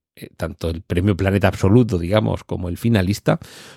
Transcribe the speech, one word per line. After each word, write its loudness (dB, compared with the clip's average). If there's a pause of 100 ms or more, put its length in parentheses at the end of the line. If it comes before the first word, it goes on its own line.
(160)
eh, -18
tanto -8
el -6
premio 0
Planeta 2
Absoluto, 2
digamos, -2
como -8
el -6
finalista, 0 (380)